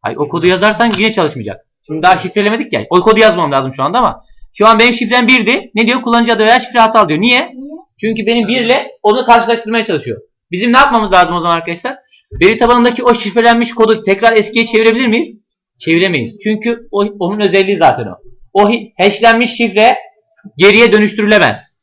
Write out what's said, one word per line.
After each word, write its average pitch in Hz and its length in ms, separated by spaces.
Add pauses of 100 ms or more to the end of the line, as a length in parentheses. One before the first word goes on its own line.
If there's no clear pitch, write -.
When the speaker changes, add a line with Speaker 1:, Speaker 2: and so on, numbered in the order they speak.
Speaker 1:
Hayır, 117 160
o 147 120
kodu 165 180
yazarsan 214 500
yine 220 160
çalışmayacak. 131 540 (200)
Şimdi 156 140
daha 180 160
şifrelemedik 208 560
ya. 110 160
O 180 120
kodu 220 180
yazmam 175 320
lazım 135 220
şu 135 100
anda 175 140
ama 220 260 (300)
şu 208 140
an 220 120
benim 240 140
şifrem 233 340
birdi. 254 480
Ne 220 120
diyor? 254 140
Kullanıcı 233 320
adı 214 100
veya 233 160
şifre 233 200
hatalı 220 300
diyor. 156 120
Niye? 254 320
Speaker 2:
Niye? 277 220 (240)
Speaker 1:
Çünkü 214 260
benim 226 220
bir 247 140
ile 247 300 (120)
onu 247 220
karşılaştırmaya 226 600
çalışıyor. 135 360 (300)
Bizim 226 220
ne 262 40
yapmamız 233 340
lazım 175 240
o 175 40
zaman 170 160
arkadaşlar? 170 420 (440)
Veri 214 160
tabanındaki 240 460
o 233 100
şifrelenmiş 233 640
kodu 220 280
tekrar 214 300
eskiye 220 320
çevirebilir 226 420
miyiz? 226 300 (420)
Çeviremeyiz. 160 640
Çünkü 220 480
o, 202 140 (140)
onun 190 200
özelliği 196 380
zaten 123 280
o. 92 100 (380)
O 202 160
hi-, 220 280
hashlenmiş 226 600
şifre 226 400 (600)
geriye 202 340
dönüştürülemez. 208 680 (240)